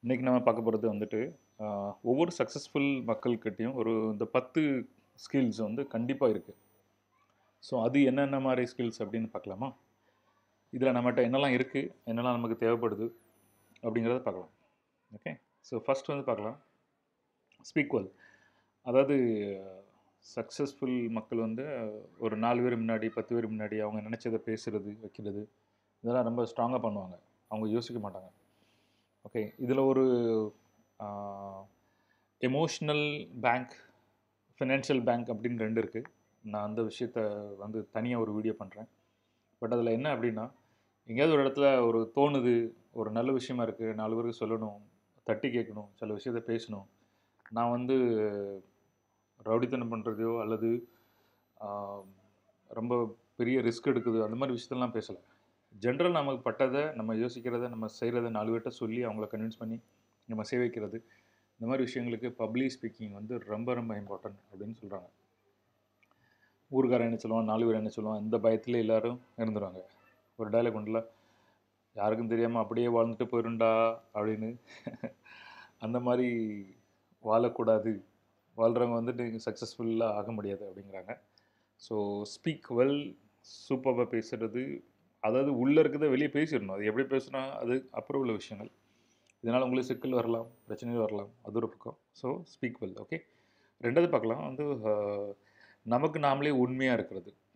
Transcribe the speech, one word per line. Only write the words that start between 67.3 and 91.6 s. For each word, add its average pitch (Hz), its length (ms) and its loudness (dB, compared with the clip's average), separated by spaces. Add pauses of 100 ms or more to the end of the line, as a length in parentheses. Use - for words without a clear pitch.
நாலு 110 220 2
பேர் 113 100 4
என்ன 107 200 -2
சொல்லுவான், 107 260 -4
இந்த 110 160 0
பயத்துல 113 400 2
எல்லாரும் 113 440 2 (160)
இருந்துருவாங்க. 101 440 -4 (540)
ஒரு 110 140 -6
டயலாக் 113 340 2
உண்டுல, 113 220 -2 (880)
"யாருக்கும் 110 340 0
தெரியாம 117 320 2
அப்படியே 117 280 0
வாழ்ந்துட்டு 117 380 2
போயிருண்டா" 113 720 2 (140)
அப்படின்னு. 110 420 -2 (300)
<laughs> - 300 -10 (640)
அந்த 117 200 -2
மாதிரி 123 300 2 (920)
வாழக்கூடாது. 113 800 2 (540)
வாழ்றவங்க 117 400 4
வந்துட்டு 117 480 -4
சக்ஸஸ்ஃபுல்லா 113 580 -2
ஆக 104 280 -2
முடியாது 101 400 -6
அப்படிங்கிறாங்க. 98 480 -14 (560)
So, 104 460 -4
ஸ்பீக் - 480 -6
வெல், 135 480 2 (520)
சூப்பர்வா 127 360 2
பேசுறது, 117 800 -4 (380)
அதாவது 127 360 2
உள்ள 139 240 6
இருக்கிறத 147 280 4
வெளியே 135 180 2
பேசிடணும். 143 440 0
அது 101 140 -4
எப்படி 120 220 2
பேசுனா 135 440 -2
அது 127 400 -2
அப்புறம் 139 300 -4
உள்ள 120 120 0
விஷயங்கள். 104 400 -10 (720)
இதனால 117 120 0
உங்களுக்கு 127 280 2
சிக்கல் 131 280 -4
வரலாம், 117 360 0 (160)
பிரச்சனைகள் 117 400 -4
வரலாம், 104 260 -4 (120)
அது 104 140 -8
ஒரு 113 140 0